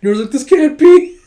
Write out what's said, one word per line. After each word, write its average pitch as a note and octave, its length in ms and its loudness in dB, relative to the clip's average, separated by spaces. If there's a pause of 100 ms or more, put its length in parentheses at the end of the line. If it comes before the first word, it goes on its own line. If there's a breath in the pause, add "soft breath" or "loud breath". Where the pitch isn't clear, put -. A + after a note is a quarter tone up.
Yor's G#3 200 -4
like, A3 100 -10
This C4 140 -8
can't D#4 340 -2
be. F4 480 2